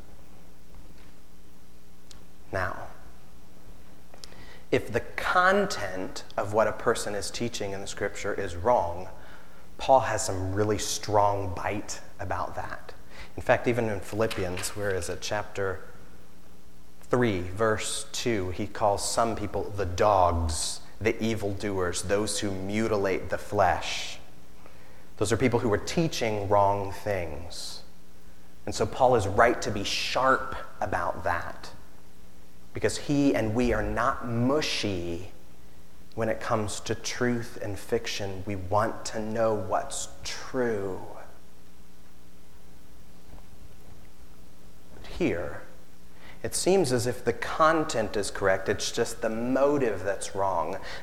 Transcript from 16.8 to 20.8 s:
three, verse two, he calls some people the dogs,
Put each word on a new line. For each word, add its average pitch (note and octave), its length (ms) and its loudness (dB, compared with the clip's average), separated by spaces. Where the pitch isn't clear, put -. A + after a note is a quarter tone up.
three, A2+ 360 4
verse G#2 720 0
two, G2 380 0
he G#2 160 -2
calls G2+ 420 2
some A2+ 260 2
people G2+ 420 -2
the G2 100 0
dogs, F2 960 4